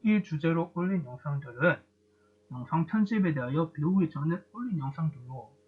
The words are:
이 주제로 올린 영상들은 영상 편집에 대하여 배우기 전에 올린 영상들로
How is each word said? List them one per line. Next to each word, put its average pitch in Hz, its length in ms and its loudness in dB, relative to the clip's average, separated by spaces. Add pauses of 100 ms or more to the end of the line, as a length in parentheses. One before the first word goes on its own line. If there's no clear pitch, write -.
이 214 180 4
주제로 165 520 0
올린 180 300 0
영상들은 135 720 -2 (760)
영상 143 340 0
편집에 208 480 2
대하여 143 380 0
배우기 170 360 2
전에 160 320 -2 (140)
올린 233 240 -4
영상들로 135 760 -6 (140)